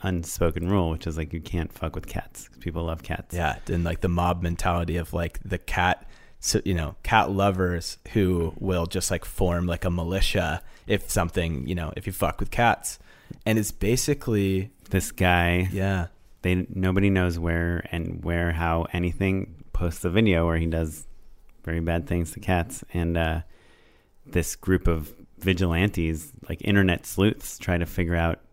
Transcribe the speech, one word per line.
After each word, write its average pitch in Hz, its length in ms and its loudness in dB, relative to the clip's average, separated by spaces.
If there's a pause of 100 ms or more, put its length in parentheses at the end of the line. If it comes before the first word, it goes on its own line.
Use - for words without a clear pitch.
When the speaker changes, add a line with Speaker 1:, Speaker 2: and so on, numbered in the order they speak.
Speaker 1:
unspoken 87 680 -2
rule, 90 200 2
which 80 160 -6
is, 78 120 -4
like, 78 140 -6
you 82 80 -6
can't 80 320 -4
fuck 80 240 -8
with 80 100 -8
cats - 420 -10
'cause - 100 -20
people 82 260 -6
love 82 180 -6
cats. - 320 -10
Speaker 2:
Yeah, 82 220 -2 (120)
and, 85 160 0
like, 85 160 -2
the 95 80 0
mob 87 340 0
mentality 85 560 -2
of, 82 140 -6
like, 85 320 -4
the 90 140 -4
cat, - 500 0 (320)
so, - 240 0
you 95 100 0
know, 80 280 -2
cat 107 300 4
lovers 92 680 0 (140)
who 90 480 2
will 90 260 0
just, 90 240 -4
like, 90 160 -2
form, 87 400 0
like, 85 180 -2
a 90 60 2
militia 87 720 0 (240)
if 104 240 0
something, 82 560 -2
you 90 80 -4
know, 82 220 -4
if - 100 -10
you 95 60 -4
fuck - 280 -2
with 95 120 -2
cats. - 460 2 (460)
And 110 140 2
it's 104 140 0
basically 104 960 0 (180)
Speaker 1:
This - 240 0
guy, 90 600 4
Speaker 2:
Yeah. 95 340 0 (360)
Speaker 1:
they, 90 300 2
nobody 92 380 4
knows 90 280 2
where 85 540 0
and 82 320 -4
where, 85 280 0
how, 82 420 0
anything, 95 600 0 (200)
posts 85 300 -2
a 90 60 0
video 90 360 4
where 82 100 2
he 82 100 0
does 82 400 -4 (580)
very 82 160 -4
bad 85 260 -2
things 87 240 -2
to - 100 -14
cats. - 440 -2 (100)
And, 85 240 0
uh, 80 220 0 (840)
this - 320 -2
group 92 300 2
of 80 260 2 (260)
vigilantes, 87 920 0 (160)
like, 80 160 -8
internet 95 420 4
sleuths, - 520 0
try 87 200 0
to 85 80 0
figure 85 300 -2
out 82 220 2 (140)